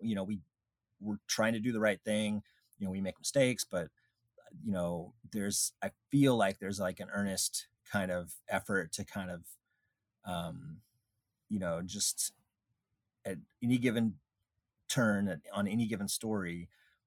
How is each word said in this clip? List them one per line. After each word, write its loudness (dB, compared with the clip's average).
you 0
know, 0
we, -4
we're -4
trying 2
to -2
do 0
the 0
right 4
thing, 0
you -4
know, -2
we -2
make -4
mistakes, 2
but, -2
you -4
know, -2
there's, -2
I -2
feel 6
like 2
there's, -4
like, -2
an -10
earnest -2
kind 0
of -4
effort -2
to -6
kind -8
of, -10
um, -8
you -2
know, -2
just -4
at -6
any 4
given 4
turn, 4
at, -4
on 0
any 2
given -2
story, -4